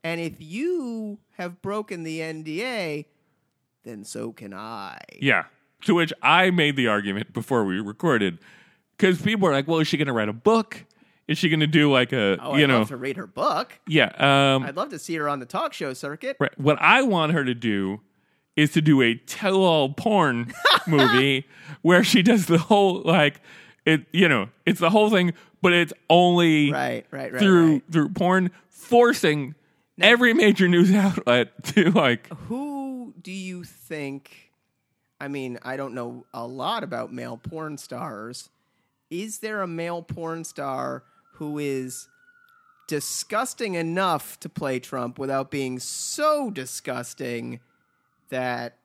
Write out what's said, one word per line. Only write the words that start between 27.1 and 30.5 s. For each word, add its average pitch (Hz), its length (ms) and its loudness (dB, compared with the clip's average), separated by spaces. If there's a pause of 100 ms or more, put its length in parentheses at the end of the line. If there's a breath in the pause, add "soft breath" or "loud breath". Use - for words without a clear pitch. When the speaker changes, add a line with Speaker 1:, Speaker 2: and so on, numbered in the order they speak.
Speaker 1:
right, 127 100 -4
Speaker 2:
through, 175 320 8
Speaker 1:
right. 139 180 0
Speaker 2:
through 156 180 0
porn, 180 420 0 (180 soft breath)
forcing 156 840 2 (420)
Speaker 1:
Now 190 120 4
Speaker 2:
every 240 240 6
major 196 340 4